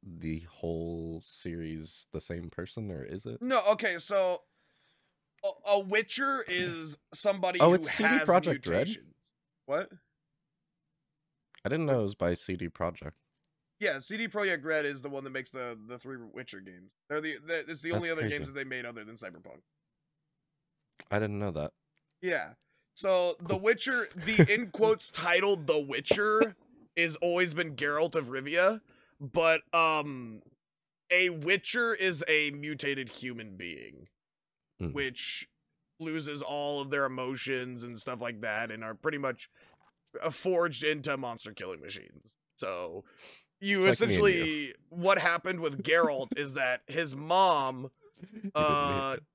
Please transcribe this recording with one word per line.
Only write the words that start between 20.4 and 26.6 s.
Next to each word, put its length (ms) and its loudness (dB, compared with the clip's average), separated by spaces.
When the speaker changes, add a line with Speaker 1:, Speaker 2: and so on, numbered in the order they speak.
Speaker 1:
I 80 0
didn't 200 -2
know 120 -4
that. 200 -4
Speaker 2:
Yeah. 280 -4
So, 440 2
The 100 -12
Speaker 1:
Cool. 100 0
Speaker 2:
Witcher, 560 0
the, 320 8
Speaker 1:
<laughs> 60 6
Speaker 2:
in 180 2
quotes, 400 4
title 460 4
The 220 2
Witcher 760 2